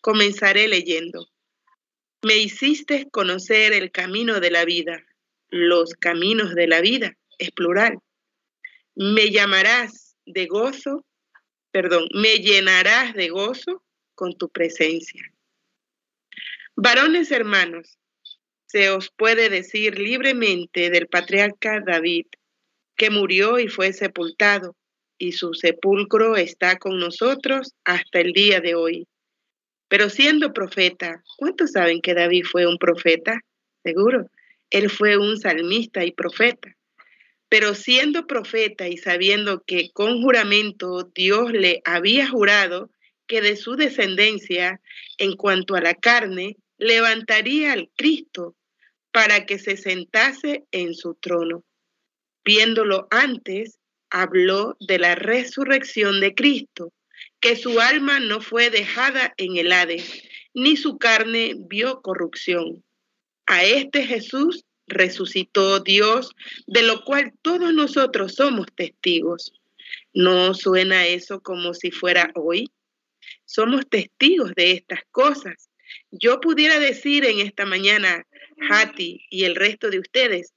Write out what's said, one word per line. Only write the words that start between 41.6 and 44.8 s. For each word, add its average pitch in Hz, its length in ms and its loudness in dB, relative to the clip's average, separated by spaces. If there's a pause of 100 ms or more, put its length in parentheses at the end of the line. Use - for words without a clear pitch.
había 202 440 2
jurado 202 600 0 (340)
que 226 160 -2
de 208 140 0
su 226 200 -8
descendencia, 196 1040 0 (380)